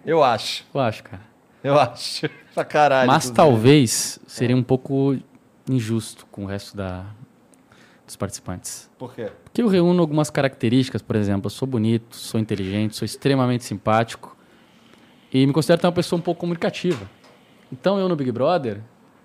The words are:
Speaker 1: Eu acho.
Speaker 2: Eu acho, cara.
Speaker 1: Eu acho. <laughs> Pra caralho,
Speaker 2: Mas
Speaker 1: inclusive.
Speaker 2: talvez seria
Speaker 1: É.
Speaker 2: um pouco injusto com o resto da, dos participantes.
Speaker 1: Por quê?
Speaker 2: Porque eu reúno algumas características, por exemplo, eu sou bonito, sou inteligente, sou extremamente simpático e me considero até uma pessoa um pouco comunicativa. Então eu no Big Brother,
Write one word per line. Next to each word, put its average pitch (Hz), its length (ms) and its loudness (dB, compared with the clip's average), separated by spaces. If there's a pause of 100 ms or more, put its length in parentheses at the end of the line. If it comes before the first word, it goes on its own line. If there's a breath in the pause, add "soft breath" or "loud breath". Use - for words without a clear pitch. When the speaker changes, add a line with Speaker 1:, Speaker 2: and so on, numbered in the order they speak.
Speaker 1:
Eu 156 180 4
acho. 120 400 0 (100)
Speaker 2:
Eu 143 80 -2
acho, 113 220 -4
cara. 95 180 -18 (420)
Speaker 1:
Eu 139 160 2
acho. - 500 -4 (100)
<laughs> - 160 -20
Pra 160 100 -2
caralho, 135 420 4
Speaker 2:
Mas 143 180 2
Speaker 1:
inclusive. 123 100 -8
Speaker 2:
talvez 135 920 4
seria 123 300 -2
Speaker 1:
É. - 20 4
Speaker 2:
um 123 60 2
pouco 135 540 0 (520)
injusto 113 600 -4
com 104 120 -12
o 98 40 -8
resto 101 300 -10
da, 92 260 -8 (1000 soft breath)
dos - 100 -20
participantes. - 840 -10
Speaker 1:
Por - 160 -16
quê? 107 160 -10 (140)
Speaker 2:
Porque - 180 -4
eu 240 60 2
reúno 180 340 4
algumas 151 280 0
características, 127 720 0
por - 140 -4
exemplo, 101 320 -2
eu - 20 -6
sou - 180 -6
bonito, 113 480 -2
sou - 240 -6
inteligente, 104 560 -4
sou 113 100 -6
extremamente 123 580 0
simpático - 720 -2 (960 soft breath)
e 135 140 4
me 139 80 2
considero 165 260 2
até 185 80 0
uma 175 60 0
pessoa 175 240 -2
um 165 40 -2
pouco 175 180 -6
comunicativa. 170 640 -4 (680)
Então 190 280 -2
eu 190 100 0
no 170 60 0
Big 135 160 -4
Brother, 127 480 -2 (460 soft breath)